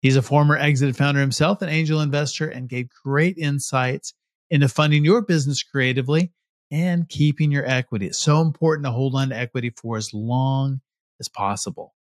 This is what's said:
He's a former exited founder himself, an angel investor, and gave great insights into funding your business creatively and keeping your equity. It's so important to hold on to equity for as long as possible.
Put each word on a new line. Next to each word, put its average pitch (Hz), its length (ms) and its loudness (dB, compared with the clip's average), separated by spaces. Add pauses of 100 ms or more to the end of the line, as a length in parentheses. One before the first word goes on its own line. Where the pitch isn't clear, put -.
He's 135 140 4
a 135 80 4
former 147 340 2
exited 139 400 0
founder 143 240 2
himself, 151 400 0
an 185 80 -6
angel 156 320 0
investor, 147 460 -2
and 127 200 -10
gave 123 220 -6 (140)
great 156 340 0
insights 135 760 -4 (360)
into 143 180 4
funding 151 340 2
your 208 200 4
business 147 400 0
creatively 135 680 0 (380)
and 175 400 0
keeping 147 420 2
your 139 140 0
equity. 127 400 -2
It's - 140 -8
so 151 220 4
important 156 440 0
to 131 60 -2
hold 131 240 -2
on 135 140 0
to 127 60 -6
equity 120 360 -4
for 117 260 -8
as 107 160 -8
long 131 680 -2 (380)
as - 80 -12
possible. 98 760 -8